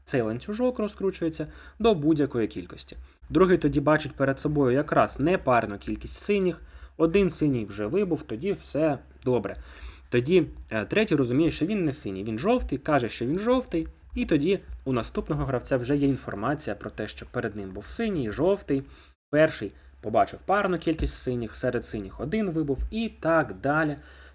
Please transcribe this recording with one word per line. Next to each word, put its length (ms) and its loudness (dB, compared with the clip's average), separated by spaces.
цей 160 0
ланцюжок 580 -2
розкручується 680 -2
до 160 6
будь-якої 540 2
кількості. 480 -14
Другий 280 6
тоді 220 2
бачить 320 2
перед 280 0
собою 360 2
якраз 440 2
непарну 580 2
кількість 440 -6
синіх, 380 0
один 340 4
синій 340 2
вже 220 -4
вибув, 360 0
тоді 300 -4
все 460 -2
добре. 320 0
Тоді, 380 4
е, 140 -2
третій 300 0
розуміє, 360 2
що 160 -2
він 180 0
не 80 0
синій, 320 -6
він 140 -4
жовтий, 400 0
каже, 300 0
що 180 -4
він 120 0
жовтий, 500 0
і 100 -2
тоді 360 2
у 80 -2
наступного 520 -2
гравця 320 -2
вже 200 0
є 120 4
інформація 680 -2
про 140 -10
те, 180 -6
що 180 -12
перед 300 -4
ним 140 -8
був 160 -12
синій, 440 -2
жовтий, 520 0
перший 420 2
побачив 460 0
парну 320 2
кількість 360 -2
синіх, 420 -6
серед 280 -2
синіх 360 -8
один 300 -2
вибув 280 -2
і 180 -4
так 520 0
далі. 360 0